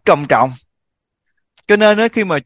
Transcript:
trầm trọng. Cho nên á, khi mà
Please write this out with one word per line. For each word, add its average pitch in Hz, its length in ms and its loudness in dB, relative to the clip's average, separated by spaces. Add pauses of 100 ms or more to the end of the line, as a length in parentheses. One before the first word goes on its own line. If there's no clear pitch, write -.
trầm 147 240 0
trọng. 131 220 0 (1160)
Cho 208 100 2
nên 208 220 2
á, 226 140 0
khi 220 120 -2
mà 165 220 -4